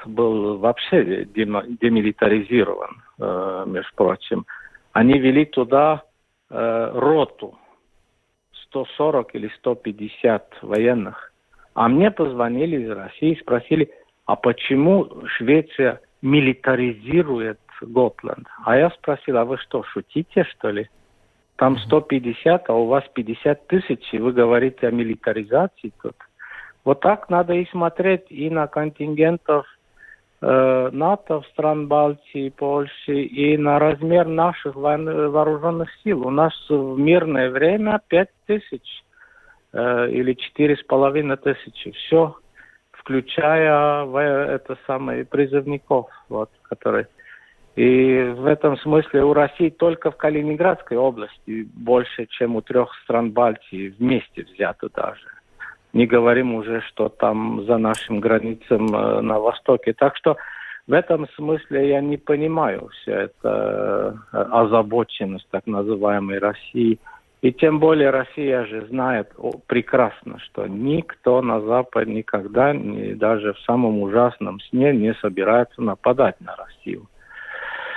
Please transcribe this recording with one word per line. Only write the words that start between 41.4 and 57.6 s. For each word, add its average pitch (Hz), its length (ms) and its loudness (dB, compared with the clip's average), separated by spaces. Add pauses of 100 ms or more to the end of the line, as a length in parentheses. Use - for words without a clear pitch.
Всё, 160 460 2 (560)
включая 147 1120 2
в-, 131 140 -6
это 139 680 -2
самое, 131 400 -6
призывников, 139 800 0 (220)
вот, 113 220 -6 (100)
которые... - 460 -4 (680)
И 127 460 4 (160)
в 131 80 -6
этом 147 320 2
смысле 151 460 2
у 147 100 4
России 147 360 2
только 165 420 0
в - 60 -10
Калининградской 151 800 -2
области 113 760 -4
больше, 120 540 0
чем 120 280 -4
у 110 60 -4
трёх 123 320 -2 (120)
стран 117 260 0
Балтии 107 640 -2
вместе 123 460 -2
взято - 500 -8
даже. - 320 -6 (640)
Не 117 160 4
говорим 120 480 2
уже, 113 340 -6
что - 180 -2
там 110 580 -2